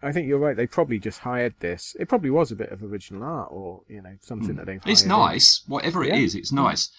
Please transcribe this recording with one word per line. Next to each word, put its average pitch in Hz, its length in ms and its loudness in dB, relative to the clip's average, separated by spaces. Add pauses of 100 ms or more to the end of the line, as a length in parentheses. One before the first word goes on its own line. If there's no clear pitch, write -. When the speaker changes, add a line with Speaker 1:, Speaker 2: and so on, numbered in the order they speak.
Speaker 1:
I 139 100 -4
think 160 140 0
you're 139 120 4
right. 143 180 2
They 120 100 2
probably 123 320 0
just 101 220 -6
hired 123 400 -2
this. 87 400 -6
It 175 80 -4
probably 175 220 2
was 151 200 4
a 110 60 -6
bit 110 140 -6
of 98 120 -12
original 101 400 -10
art 135 300 -8
or, 92 340 -12
you 107 140 -16
know, 92 220 -18
something 107 280 -6
Speaker 2:
Hmm. - 60 -4
Speaker 1:
that 85 100 -10
they've 95 200 -8
Speaker 2:
It's 208 160 6
Speaker 1:
hired 190 100 2
in. 214 60 6
Speaker 2:
nice. - 480 4
Whatever 165 380 -2
it 135 40 0
Speaker 1:
Yeah. 185 80 2
Speaker 2:
is, 104 180 2
it's - 180 -8
Speaker 1:
Yeah. 139 100 2
Speaker 2:
nice. 95 260 0 (100)